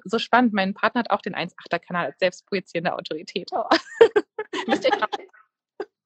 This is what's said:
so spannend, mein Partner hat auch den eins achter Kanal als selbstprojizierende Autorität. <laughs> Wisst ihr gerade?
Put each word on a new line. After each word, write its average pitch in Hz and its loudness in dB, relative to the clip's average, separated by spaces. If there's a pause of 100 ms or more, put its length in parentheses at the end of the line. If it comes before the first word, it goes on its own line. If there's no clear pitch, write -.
so 220 -2
spannend, 240 2
mein 196 0
Partner 220 0
hat - -2
auch 202 0
den 185 -8
eins 170 -6
achter - -4
Kanal 175 -4
als 143 -8
selbstprojizierende 180 -2
Autorität. - -8
<laughs> - 0
Wisst - 0
ihr 508 2
gerade? - 0 (920)